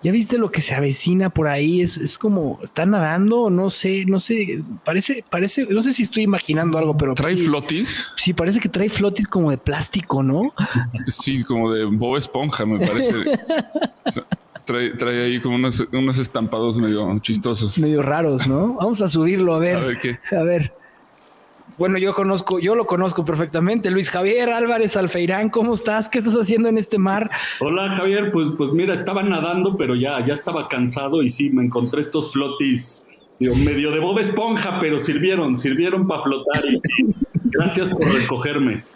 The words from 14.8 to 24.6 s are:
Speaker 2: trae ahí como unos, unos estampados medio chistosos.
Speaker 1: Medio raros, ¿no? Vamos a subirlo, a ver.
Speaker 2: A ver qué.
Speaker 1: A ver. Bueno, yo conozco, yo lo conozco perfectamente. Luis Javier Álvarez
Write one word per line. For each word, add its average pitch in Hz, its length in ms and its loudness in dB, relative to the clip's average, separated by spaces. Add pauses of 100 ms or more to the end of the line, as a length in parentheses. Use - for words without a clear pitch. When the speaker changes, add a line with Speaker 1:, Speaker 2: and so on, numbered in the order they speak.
Speaker 2:
trae 120 340 -2
ahí 123 160 0
como 120 160 -2
unos, 123 360 0
unos 131 260 0
estampados 113 600 -2
medio 104 420 0
chistosos. 110 580 -2
Speaker 1:
Medio 151 240 2
raros, 143 440 0
¿no? 165 280 0
Vamos 214 260 -2
a 196 80 2
subirlo, 170 460 2
a 160 40 0
ver. 175 180 2
Speaker 2:
A 175 40 -2
ver 123 200 -2
qué. 123 180 -4 (180)
Speaker 1:
A 165 60 2
ver. 165 320 0 (1040)
Bueno, 185 200 2
yo 190 160 0
conozco, 190 440 0
yo 180 160 2
lo 233 120 2
conozco 180 380 0
perfectamente. 170 680 0
Luis 185 200 0
Javier 220 400 0
Álvarez 233 460 0